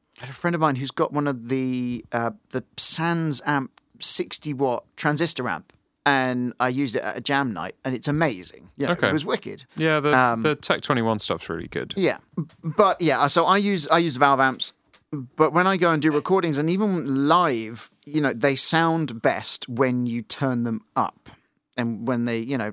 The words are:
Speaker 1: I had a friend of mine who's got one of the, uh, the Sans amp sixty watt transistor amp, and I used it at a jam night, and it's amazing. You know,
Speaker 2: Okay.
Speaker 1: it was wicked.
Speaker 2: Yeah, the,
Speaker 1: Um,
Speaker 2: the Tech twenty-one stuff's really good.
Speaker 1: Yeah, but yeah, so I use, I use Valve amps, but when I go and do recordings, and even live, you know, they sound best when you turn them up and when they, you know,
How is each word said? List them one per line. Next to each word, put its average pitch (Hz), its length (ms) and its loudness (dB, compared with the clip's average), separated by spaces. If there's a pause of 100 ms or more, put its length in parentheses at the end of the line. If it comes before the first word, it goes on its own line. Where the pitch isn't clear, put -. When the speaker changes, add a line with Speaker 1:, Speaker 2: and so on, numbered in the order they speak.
(180)
Speaker 1:
I - 80 -16
had 131 40 -14
a - 20 -14
friend 175 220 -4
of 165 60 0
mine 147 160 2
who's 131 160 -6
got - 200 0
one 143 140 0
of 120 220 -4
the, 127 640 -2
uh, 117 180 0 (200)
the 127 120 -4 (140)
Sans 165 680 0
amp 143 280 -2 (260)
sixty - 560 -2
watt 127 300 0 (120)
transistor 147 520 0
amp, 82 240 -8 (360)
and 127 500 0
I 127 120 2
used 127 260 -2
it - 60 -2
at 104 160 -6
a - 20 -10
jam 139 320 -2
night, 87 220 -8 (100)
and 131 100 -4
it's 113 140 -6
amazing. 117 680 -2
You 139 80 -2
know, 175 60 0
Speaker 2:
Okay. 170 180 0
Speaker 1:
it - 20 2
was 151 140 0
wicked. - 380 -6 (120)
Speaker 2:
Yeah, 156 240 2
the, 143 180 4
Speaker 1:
Um, 120 240 4
Speaker 2:
the 151 120 2
Tech - 260 -2
twenty-one 113 380 0
stuff's - 320 -4
really 85 180 -6
good. - 280 -8
Speaker 1:
Yeah, 170 220 0 (440)
but 175 380 2
yeah, 143 260 2
so 170 180 4
I 190 140 4
use, 196 300 0
I 165 100 6
use 160 180 0
Valve 139 240 4
amps, - 320 0 (640)
but 156 160 4
when 180 140 4
I 190 100 2
go 170 140 4
and 156 100 2
do 156 100 2
recordings, 160 460 0
and 151 140 0
even 156 580 0
live, 123 600 0 (160)
you 147 160 0
know, 131 100 2
they 135 240 2
sound 165 640 0
best - 480 -2
when 123 380 0
you 117 160 -4
turn 123 420 -2
them 113 160 -4 (160)
up - 320 -4 (480)
and 117 320 -4
when 120 160 -2
they, 117 140 -2
you 127 180 -6
know, 107 160 -4